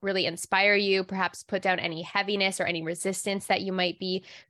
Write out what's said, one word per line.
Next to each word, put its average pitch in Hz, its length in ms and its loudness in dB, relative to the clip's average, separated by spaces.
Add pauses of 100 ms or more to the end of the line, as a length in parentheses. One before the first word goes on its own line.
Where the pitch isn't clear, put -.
really 190 260 0
inspire 196 480 4
you, 190 300 4
perhaps 190 400 -4
put 190 180 -4
down 185 160 2
any 170 240 -4
heaviness 196 580 0
or 180 40 0
any 165 180 -2
resistance 190 640 -2
that 190 160 2
you 190 100 -2
might 180 280 0
be 185 240 -2 (260)